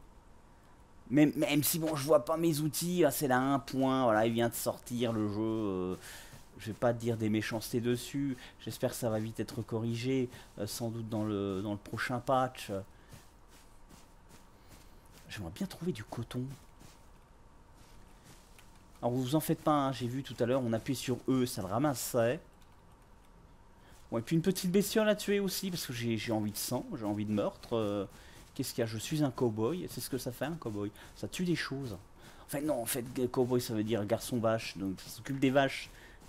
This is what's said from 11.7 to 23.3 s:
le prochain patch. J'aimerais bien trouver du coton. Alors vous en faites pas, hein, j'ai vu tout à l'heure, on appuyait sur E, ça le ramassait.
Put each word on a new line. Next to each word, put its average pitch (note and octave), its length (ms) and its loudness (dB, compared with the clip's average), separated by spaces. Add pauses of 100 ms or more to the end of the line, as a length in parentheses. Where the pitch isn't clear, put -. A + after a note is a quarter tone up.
le G#2 60 -4
prochain - 400 -4
patch. B2+ 540 0 (2500)
J'aimerais F2+ 240 -8
bien F#3+ 140 -6
trouver E3+ 260 -4
du G#2+ 100 -6
coton. B2 420 -6 (2500)
Alors A#2+ 100 2
vous B2+ 220 0
en D#3+ 60 4
faites - 200 0
pas, D3 280 4
hein, C3+ 40 0
j'ai A#2+ 160 -4
vu B2+ 140 -4
tout - 180 -10
à A#2+ 60 4
l'heure, C3 180 2
on A2+ 80 0
appuyait A#2 260 -2
sur B2 200 -2 (100)
E, C3 160 4
ça B2 160 -4
le F#2+ 80 -4
ramassait. B2 720 2 (1700)